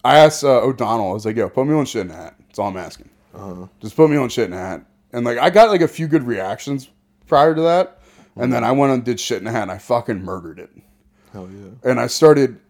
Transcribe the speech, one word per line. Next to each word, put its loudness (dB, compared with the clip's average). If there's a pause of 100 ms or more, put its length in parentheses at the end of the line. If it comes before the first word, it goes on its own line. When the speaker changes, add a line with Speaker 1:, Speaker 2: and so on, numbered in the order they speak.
Speaker 1:
I 6
asked, 6
uh, 4
O'Donnell, -2
I -4
was -8
like, -4
"Yo, -2
put -2
me 0
on 0
Shit -6
in -14
a -18
Hat. -18 (140)
That's -12
all -4
I'm -8
asking. -16 (220)
Speaker 2:
Uh-huh. -16 (120)
Speaker 1:
Just -14
put 6
me 0
on -2
Shit -2
in -10
a -10
Hat." -10 (280)
And, -6
like, -2
I 2
got, 8
like, 0
a 2
few -6
good 0
reactions -6 (400)
prior 4
to -2
that. 0 (340)
And -4
then -2
Speaker 2:
Mm-hmm. 0
Speaker 1:
I 2
went 2
and -2
did -4
Shit -6
in -12
a -6
Hat -4
and -8
I -10
fucking -4
murdered -12
it. -20 (600)
Speaker 2:
Hell -16
yeah. -8
Speaker 1:
And -2
I -4
started 4 (120)